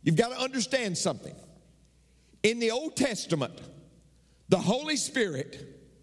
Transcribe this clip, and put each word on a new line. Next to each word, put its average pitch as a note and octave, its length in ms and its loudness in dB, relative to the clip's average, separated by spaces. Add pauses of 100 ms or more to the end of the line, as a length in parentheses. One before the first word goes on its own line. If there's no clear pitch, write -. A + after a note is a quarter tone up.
You've - 160 4
got A#3+ 140 4
to B3+ 80 -8
understand B3 580 0
something. - 380 -4 (1080)
In A#3 160 2
the A3+ 120 2
Old D4+ 260 -4
Testament, F#3+ 600 -2 (920)
the F#3 100 8
Holy C#4 380 0
Spirit - 680 -2 (380)